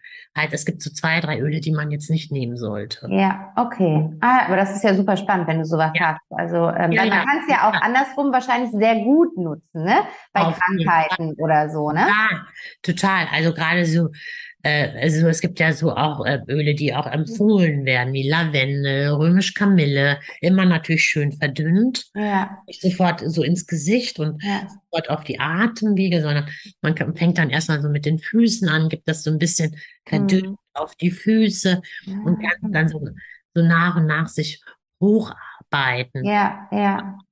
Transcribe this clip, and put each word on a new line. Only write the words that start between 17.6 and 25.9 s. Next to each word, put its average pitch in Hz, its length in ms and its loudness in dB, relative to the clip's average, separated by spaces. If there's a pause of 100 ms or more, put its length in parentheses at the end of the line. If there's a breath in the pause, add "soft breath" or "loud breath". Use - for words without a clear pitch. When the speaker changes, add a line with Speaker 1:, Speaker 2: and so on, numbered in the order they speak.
Speaker 1:
werden, 127 260 0
wie 135 160 -2
Lavendel, 143 840 0
römisch 170 400 2
Kamille. 143 640 2 (220 loud breath)
Immer 185 240 4
natürlich 165 400 2
schön 147 260 0
verdünnt. 160 760 0 (100)
Speaker 2:
Ja. 202 420 -2 (100)
Speaker 1:
Nicht - 140 -18
sofort 180 440 0
so 165 180 0
ins 175 240 0
Gesicht 175 520 -2
und 151 240 -4
Speaker 2:
Ja. 202 240 -4
Speaker 1:
sofort - 440 -8
auf 151 120 -4
die - 160 -8
Atemwege, 190 840 0